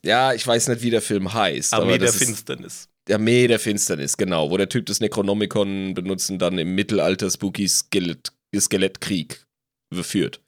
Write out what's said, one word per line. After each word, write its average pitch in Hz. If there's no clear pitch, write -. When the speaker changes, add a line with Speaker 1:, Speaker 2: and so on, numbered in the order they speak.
Speaker 1:
ja, 127
ich 113
weiß 117
nicht, 117
wie 120
der 113
Film 95
heißt, 95
Speaker 2:
Armee 110
Speaker 1:
aber 90
Speaker 2:
der 92
Speaker 1:
das 110
ist 113
Speaker 2:
Finsternis. -
Speaker 1:
Armee 117
der 117
Finsternis, 92
genau, 85
wo 90
der 98
Typ 117
das -
Necronomicon 98
benutzen 95
dann 90
im 87
Mittelalter 95
spooky 98
Skelett, -
Skelettkrieg -
führt. -